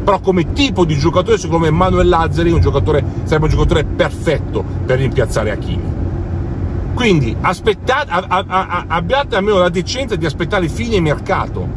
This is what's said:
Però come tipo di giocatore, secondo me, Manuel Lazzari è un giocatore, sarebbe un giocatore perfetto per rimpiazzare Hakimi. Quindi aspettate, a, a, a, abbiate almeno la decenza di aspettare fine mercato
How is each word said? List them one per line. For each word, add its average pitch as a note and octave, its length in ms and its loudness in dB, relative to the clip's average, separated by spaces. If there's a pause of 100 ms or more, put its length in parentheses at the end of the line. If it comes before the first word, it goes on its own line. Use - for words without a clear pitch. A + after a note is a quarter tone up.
Però G3 160 2
come F3+ 320 0
tipo G3 320 2
di D#3 140 0
giocatore, F3+ 400 2
secondo E3 260 0
me, D#3 60 2
Manuel F3+ 380 4
Lazzari E3 420 2
è - 20 4
un E3 80 4
giocatore, C#3+ 420 2 (220)
sarebbe D#3 220 0
un D3 40 2
giocatore D3+ 340 2
perfetto - 800 -2 (220)
per B2+ 140 0
rimpiazzare A#2 520 0
Hakimi. F#2 420 -4 (1000)
Quindi D#3+ 480 2
aspettate, A3 680 0
a, F3 180 0
a, F#3 180 0
a, F3+ 400 -2
abbiate F3 480 0
almeno G3+ 220 2
la F3+ 140 4
decenza A3+ 440 -4
di E3 120 -2
aspettare F3 420 -2
fine A3 320 -2
mercato D3 680 -2 (100)